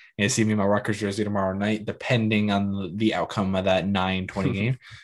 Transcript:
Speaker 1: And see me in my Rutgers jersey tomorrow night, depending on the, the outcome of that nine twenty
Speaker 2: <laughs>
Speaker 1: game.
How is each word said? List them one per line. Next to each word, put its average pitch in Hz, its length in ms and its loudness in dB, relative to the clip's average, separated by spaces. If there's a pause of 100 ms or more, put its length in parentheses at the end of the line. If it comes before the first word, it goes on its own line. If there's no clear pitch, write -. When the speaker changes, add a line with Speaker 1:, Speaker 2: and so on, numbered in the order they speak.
(180)
Speaker 1:
And 101 120 2
see 113 140 4
me 107 80 2
in 107 60 2
my 98 60 2
Rutgers 104 360 0
jersey 104 240 -2
tomorrow 98 320 -2
night, 104 280 -2
depending 110 680 0
on 101 200 2
the, 98 220 -6
the 107 200 2
outcome 95 420 -2
of 92 80 0
that 92 240 2
nine 95 400 0
twenty 95 240 -2
Speaker 2:
<laughs> 95 80 -2
Speaker 1:
game. 123 180 0 (260)